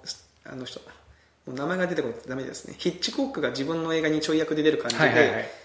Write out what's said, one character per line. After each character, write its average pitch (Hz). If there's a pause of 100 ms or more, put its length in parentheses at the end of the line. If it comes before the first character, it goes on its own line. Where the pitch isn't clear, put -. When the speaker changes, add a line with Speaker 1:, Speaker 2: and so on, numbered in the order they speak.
(440)
Speaker 1:
あ 135
の 127
人、 - (680)
も 127
う -
名 139
前 180
が 180
出 175
て 151
こ 120
な -
い -
と -
ダ 131
メ 135
で -
す -
ね。 -
ヒ -
ッ -
チ -
コ 269
ッ 269
ク -
が -
自 139
分 160
の 165
映 160
画 156
に 156
ち 151
ょ 160
い 156
役 156
で 151
出 151
る 151
感 120
じ -
で、 -
Speaker 2:
は 143
い 117
は 120
い -
は 110
い。 - (160)